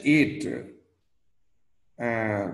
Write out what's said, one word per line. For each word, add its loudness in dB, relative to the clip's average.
eight, 4
uh, -2